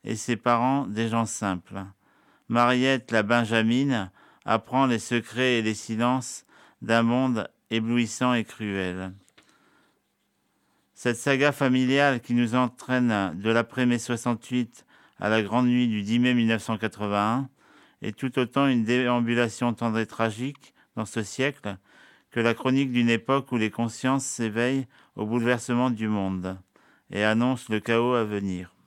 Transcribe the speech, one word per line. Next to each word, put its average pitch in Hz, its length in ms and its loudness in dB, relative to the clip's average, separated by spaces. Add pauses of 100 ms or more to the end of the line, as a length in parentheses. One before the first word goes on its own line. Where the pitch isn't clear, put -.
et 110 120 -4
ses 117 200 -2
parents, 123 500 2
des 110 220 -2
gens 113 180 0
simples. 95 580 -6 (640)
Mariette, 123 640 2
la 110 120 4
benjamine, 117 880 2 (340)
apprend 123 400 2
les 120 140 0
secrets 120 580 -2
et 113 60 0
les 110 100 0
silences 120 720 -4 (380)
d'un 113 180 2
monde 120 480 0 (220)
éblouissant 117 640 0
et 110 80 -2
cruel. 95 720 -6 (1800)
Cette 120 220 -2
saga 139 360 2
familiale 131 680 2
qui 120 160 -4
nous 120 180 2
entraîne 120 840 0
de 107 100 -2
l'après-mai 120 480 2
soixante-huit 120 880 -4 (340)
à 98 100 -2
la 110 120 4
grande 117 260 0
nuit 123 200 2
du 107 160 -2
dix 113 160 0
mai 123 160 4
mille 117 120 2
neuf 113 140 2
cent 110 160 -4
quatre-vingt-un 107 720 0 (540)
est 104 120 -6
tout 131 220 -4
autant 135 300 2
une 123 160 2
déambulation 120 920 0
tendre 110 240 -2
et 110 80 0
tragique 113 680 -6 (220)
dans 110 100 -6
ce 110 180 -6
siècle 127 540 -6 (540)
que 120 80 -4
la 117 140 4
chronique 131 380 0
d'une 120 180 2
époque 135 420 0
où 120 60 -2
les 110 140 0
consciences 127 540 -2
s'éveillent 120 600 -2 (280)
au 104 100 -4
bouleversement 120 640 0
du 110 180 -4
monde 95 500 -2 (540)
et 101 120 -2
annoncent 117 460 0
le 107 100 0
chaos 120 340 0
à 117 100 2
venir. 98 500 -6 (120)